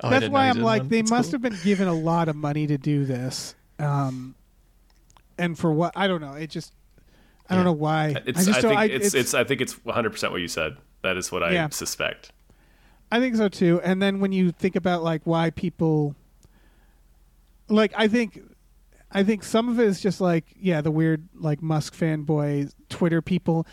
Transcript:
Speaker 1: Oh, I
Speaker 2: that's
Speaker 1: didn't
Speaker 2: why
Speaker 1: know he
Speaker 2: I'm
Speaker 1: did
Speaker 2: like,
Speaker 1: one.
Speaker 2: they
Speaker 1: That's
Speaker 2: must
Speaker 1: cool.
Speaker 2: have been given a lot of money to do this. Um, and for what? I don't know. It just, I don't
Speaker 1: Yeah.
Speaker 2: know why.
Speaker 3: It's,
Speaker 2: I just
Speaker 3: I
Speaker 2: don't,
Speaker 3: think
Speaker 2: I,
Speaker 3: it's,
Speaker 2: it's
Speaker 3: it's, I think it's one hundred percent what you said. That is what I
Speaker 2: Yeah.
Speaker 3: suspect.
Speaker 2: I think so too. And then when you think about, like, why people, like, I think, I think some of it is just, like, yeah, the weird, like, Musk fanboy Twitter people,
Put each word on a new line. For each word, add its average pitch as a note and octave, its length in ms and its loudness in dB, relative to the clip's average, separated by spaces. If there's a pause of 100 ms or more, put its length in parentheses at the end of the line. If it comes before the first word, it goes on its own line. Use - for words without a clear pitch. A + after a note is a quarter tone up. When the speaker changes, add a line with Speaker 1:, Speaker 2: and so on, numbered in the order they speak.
Speaker 1:
Oh, - 60 -4
I - 40 2
Speaker 2:
that's B3+ 120 4
Speaker 1:
didn't - 100 -2
Speaker 2:
why C#4 80 4
Speaker 1:
know C4+ 40 4
he C4 60 4
Speaker 2:
I'm A#3+ 60 2
Speaker 1:
did A#3 80 0
Speaker 2:
like, A3 180 2
Speaker 1:
one. C3+ 80 -4
Speaker 2:
they A3+ 100 4
Speaker 1:
That's A3 100 0
Speaker 2:
must A#3+ 200 2
Speaker 1:
cool. - 20 -10
Speaker 2:
have C4+ 100 -4
been A3+ 220 -4
given G3 240 2
a F3 60 0
lot E3 340 0
of D3+ 80 -2
money D3+ 320 -2
to D3 100 0
do C#3+ 260 0
this. B2+ 520 -6 (240)
Um, C3+ 560 -4 (1000)
and E3+ 200 -4
for E3+ 140 2
what? E3 240 0
I F#3+ 100 0
don't F3+ 140 -2
know. C#3 140 -14
It D3+ 160 -12
just, - 220 -12 (800)
I F3+ 60 0
don't F#3 60 6
Speaker 1:
Yeah. F3+ 80 4
Speaker 2:
know - 20 4
why. D3+ 540 0
Speaker 3:
It's, E3 160 0
Speaker 2:
I - 20 4
just G#3 140 4
Speaker 3:
I - 40 2
Speaker 2:
don't, A3+ 80 4
Speaker 3:
think G3+ 100 4
Speaker 2:
I, G#3+ 40 4
Speaker 3:
it's, E3 220 0
Speaker 2:
it's G3 80 0
Speaker 3:
it's, B2 200 0
I C3 80 2
think B2+ 180 -2
it's B2 120 -4 (120)
one A2 120 -4
hundred A2 140 0
percent - 220 -4
what F#2 80 -4
you F2 80 -4
said. D#2 280 -4 (260)
That F#2+ 160 0
is F2+ 140 -6
what F2+ 100 -2
I E2+ 100 2
Speaker 2:
Yeah. E3 160 0
Speaker 3:
suspect. - 640 -8 (800)
Speaker 2:
I A3+ 80 2
think B3+ 160 0
so G#3+ 140 2
too. F3 340 4
And F#3 160 0
then G3 200 0
when G3 120 0
you F#3 200 2
think F#3 220 -2
about, F3 300 0
like, E3 200 -2
why E3 260 2
people, D#3 640 0 (1500)
like, G#3+ 280 4
I G#3+ 120 2
think, A3 320 -2 (720)
I G3 120 2
think G3+ 220 0
some A#3 240 0
of A#3 120 0
it A#3 60 4
is G3 140 0
just, F3+ 200 -2
like, F3 240 2 (140)
yeah, F3 220 0
the D#3 100 -2
weird, D#3+ 440 0
like, D3+ 280 -4
Musk D#3+ 320 -2
fanboy D3 800 -2 (160)
Twitter E3 340 0
people, E3+ 500 -2